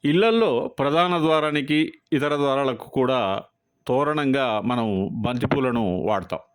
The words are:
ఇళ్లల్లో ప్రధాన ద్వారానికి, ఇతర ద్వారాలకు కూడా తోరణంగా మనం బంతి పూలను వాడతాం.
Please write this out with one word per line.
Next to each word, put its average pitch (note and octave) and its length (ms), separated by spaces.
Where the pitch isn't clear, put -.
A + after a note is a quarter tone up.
ఇళ్లల్లో F3+ 720
ప్రధాన E3+ 400
ద్వారానికి, D3+ 720
ఇతర D3 240
ద్వారాలకు C3+ 540
కూడా B2 520
తోరణంగా C3+ 760
మనం G#2+ 520
బంతి A#2+ 340
పూలను A#2 560
వాడతాం. F#2 360